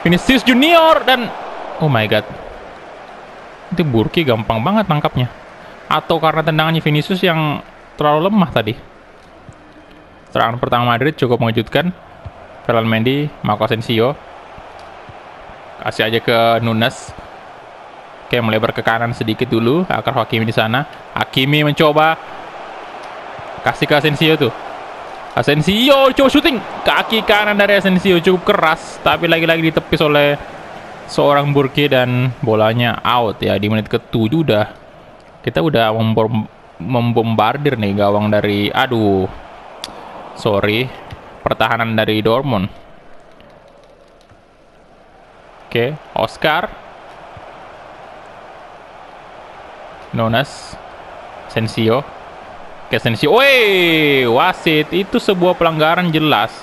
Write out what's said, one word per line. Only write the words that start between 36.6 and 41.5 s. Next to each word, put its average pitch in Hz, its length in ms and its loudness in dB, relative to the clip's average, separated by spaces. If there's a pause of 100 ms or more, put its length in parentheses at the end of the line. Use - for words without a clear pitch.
membombardir 117 960 0
nih 104 160 -2
gawang 104 400 2
dari, 104 400 0
aduh, 107 560 0 (1040)
sorry, 107 560 -2 (560)
pertahanan 113 480 -2